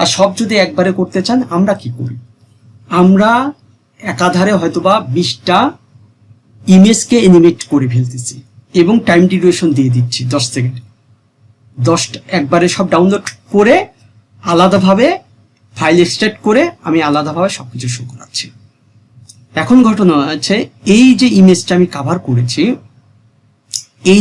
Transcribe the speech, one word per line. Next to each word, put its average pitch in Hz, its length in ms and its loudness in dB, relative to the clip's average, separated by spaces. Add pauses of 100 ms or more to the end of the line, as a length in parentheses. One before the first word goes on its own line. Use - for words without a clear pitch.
আর 170 160 -2
সব 196 140 0 (100)
যদি 220 140 -4 (100)
একবারে 180 340 -2
করতে 185 280 -4
চান 247 120 -2 (180)
আমরা 196 260 0
কি 120 60 -10 (100)
করি, 120 180 -10 (840)
আমরা 190 300 2 (680)
একাধারে 180 600 -2
হয়তোবা 165 340 -2 (220)
বিশটা 180 420 -2 (1160)
ইমেজকে 214 480 4
অ্যানিমেট 170 360 4 (140)
করে 135 200 0
ফেলতেছি 123 440 -6 (460)
এবং 185 120 2 (140)
টাইম 175 140 4 (100)
ডিউরেশন 175 440 0
দিয়ে 131 200 0
দিচ্ছি - 240 -4 (140)
দশ 139 100 -2 (100)
সেকেন্ড। 127 220 -4 (1120)
দশটা - 300 -4 (200)
একবারে 165 280 -2 (100)
সব 196 180 -4
ডাউনলোড 190 320 0 (280)
করে 214 200 4 (680)
আলাদাভাবে 190 640 2 (720)
ফাইল 160 280 0
এক্সট্রাক্ট 214 420 -4
করে 220 160 2 (240)
আমি 165 120 -2 (100)
আলাদাভাবে 151 500 -2
সবকিছু 123 280 -12 (100)
শো 120 140 -14
করাচ্ছি। - 360 -14 (1160)
এখন 240 160 4 (100)
ঘটনা 196 260 2 (160)
হচ্ছে 156 260 -4 (400)
এই 247 100 6 (140)
যে 254 60 2 (140)
ইমেজটা 185 380 4
আমি 180 80 2 (100)
কভার 143 200 -4 (120)
করেছি, 123 340 -2 (1500)
এই 202 80 6